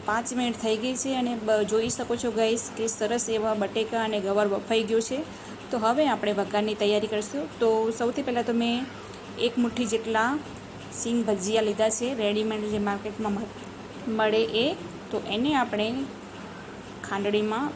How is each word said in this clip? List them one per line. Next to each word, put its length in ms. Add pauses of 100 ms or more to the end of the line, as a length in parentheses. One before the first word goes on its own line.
પાંચ 280
મિનિટ 240
થઈ 200
ગઈ 200
છે 180
અને 220
બ-, 280
જોઈ 240
શકો 280
છો 140
ગાઈસ 400
કે 180
સરસ 400
એવા 260
બટેકા 480
અને 180
ગવાર 280
બફાઈ 340
ગયું 200
છે. 160 (480)
તો 120
હવે 280
આપણે 260
વઘારની 420
તૈયારી 320
કરીશું. 380 (140)
તો 100 (220)
સૌથી 320
પહેલાં 220
તો 80
મેં 240 (640)
એક 200
મુઠ્ઠી 280
જેટલા 440 (600)
સિંગ 320
ભજીયા 380
લીધા 280
છે, 240
રેડીમેડ 520
જે 120
માર્કેટમાં 540
મ-, 200 (560)
મળે 340 (160)
એ. 80 (400)
તો 100 (120)
એને 260
આપણે 320 (1160)
ખાંડણીમાં 720